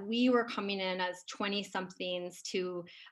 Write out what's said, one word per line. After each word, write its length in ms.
we 240
were 140
coming 360
in 220
as 260
twenty-somethings 1160
to, 420